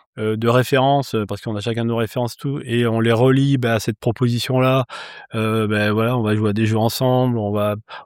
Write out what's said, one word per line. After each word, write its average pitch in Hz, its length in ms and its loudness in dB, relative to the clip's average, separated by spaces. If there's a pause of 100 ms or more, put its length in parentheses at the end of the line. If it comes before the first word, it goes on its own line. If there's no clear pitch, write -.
(180)
euh, 110 200 -2
de 113 120 0
références, 135 680 2
euh, 107 100 0
parce 101 160 -8
qu'on 113 140 -6
a 104 60 -6
chacun 117 240 -4
nos 117 120 -2
références, 117 400 -4
tout, 143 260 -6
et 120 240 0
on 113 140 0
les 117 120 4
relie, 135 440 4
bah, 117 180 0
à 110 40 0
cette 110 200 -4
proposition-là. 127 840 0 (500)
Euh, 110 340 0
ben, 104 260 0
voilà, 113 240 0
on 117 60 0
va 104 120 2
jouer 107 140 0
à 101 40 -2
des 110 120 0
jeux 107 120 0
ensemble, 127 600 2
on 104 160 -2
va, 104 220 0 (300)